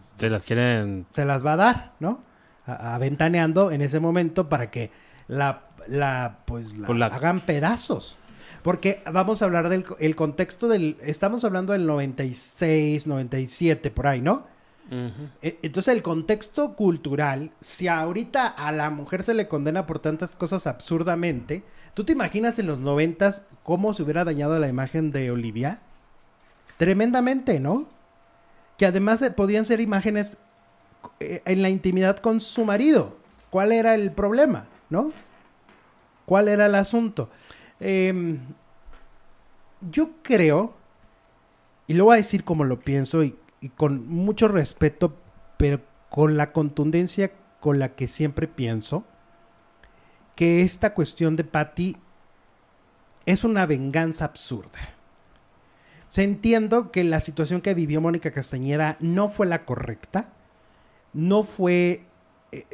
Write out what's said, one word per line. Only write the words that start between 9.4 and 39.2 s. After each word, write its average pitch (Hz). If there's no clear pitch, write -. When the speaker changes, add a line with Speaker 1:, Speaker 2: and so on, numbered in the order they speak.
Speaker 2:
a 208
hablar 170
del 185
co-, -
el 156
contexto 165
del, 175
estamos 202
hablando 185
del 190
noventa 139
y 127
seis, 151
noventa 135
y 131
siete, 156
por -
ahí, 135
¿no? 196
Speaker 1:
Ujú. 123
Speaker 2:
E-, 160
entonces, 190
el 220
contexto 214
cultural, 147
si -
ahorita 185
a 151
la 151
mujer 151
se 233
le 214
condena 156
por 151
tantas 156
cosas 180
absurdamente, 165
¿tú 208
te 311
imaginas 233
en 190
los 143
noventas 165
cómo 196
se 185
hubiera 156
dañado 151
la 147
imagen 135
de 131
Olivia? 120
Tremendamente, 240
¿no? 185
Que 196
además, 202
eh, 262
podían 208
ser 220
imágenes, 208
eh, 151
en 190
la 190
intimidad 190
con 226
su -
marido. 214
¿Cuál 196
era 226
el 202
problema, 202
no? 247
¿Cuál 202
era 208
el 202
asunto? 196
Em, 185